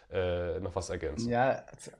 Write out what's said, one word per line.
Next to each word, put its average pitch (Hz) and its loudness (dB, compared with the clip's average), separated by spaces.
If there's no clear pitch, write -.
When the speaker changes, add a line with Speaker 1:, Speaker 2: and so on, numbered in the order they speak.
Speaker 1:
äh, 90 0
noch 95 -4
was 92 -2
ergänzen? 92 -2
Speaker 2:
Ja, 120 4
z-, - -16